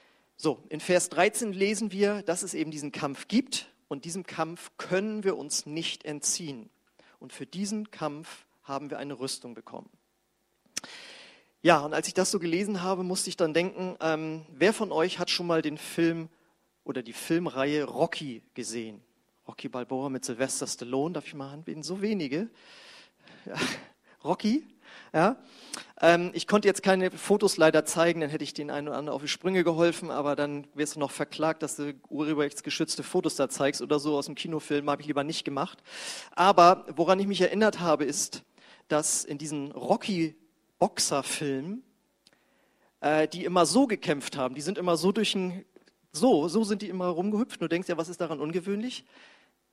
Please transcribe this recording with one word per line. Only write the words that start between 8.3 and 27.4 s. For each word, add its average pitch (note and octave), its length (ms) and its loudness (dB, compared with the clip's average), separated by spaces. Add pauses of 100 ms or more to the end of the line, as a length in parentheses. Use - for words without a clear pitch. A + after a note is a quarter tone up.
haben C#3 260 -8
wir C3+ 80 -8
eine C3+ 220 -10
Rüstung B2 340 -8
bekommen. - 340 -16 (1700)
Ja, D#3+ 180 8
und D3+ 120 -4
als D#3 160 -2
ich F3+ 60 -8
das F#3 160 2
so G#3 80 0
gelesen F3 440 -2
habe, F#3 200 -2
musste F#3 260 -2
ich - 80 -8
dann D#3+ 160 2
denken, F3+ 480 -2
ähm, D#3 500 -2
wer E3 220 4
von G#3 200 -2
euch D#3+ 260 0
hat F3 100 -4
schon - 180 -2
mal E3 140 2
den D3+ 160 -2
Film E3 540 -2 (540)
oder C3 180 -6
die A2+ 100 -12
Filmreihe D3 720 0
Rocky B2 580 -2 (120)
gesehen? A2+ 480 -8 (440)
Rocky - 220 -12
Balboa C3 400 -4
mit B2+ 160 -6
Sylvester C3 420 -2
Stallone, C3+ 460 -2
darf D#3 140 -8
ich - 80 -16
mal C#3 180 -10
anbieten? D#3 300 -10
So F3+ 180 -8
wenige. F#3+ 480 -2 (960)
Ja. - 120 -12 (680)
Rocky, G#3+ 420 2 (460)
ja. F3 240 4 (640)
Ähm, E3+ 320 6
ich - 140 -6
konnte G#3 200 4
jetzt F#3+ 160 2
keine F#3+ 280 4
Fotos G3 480 2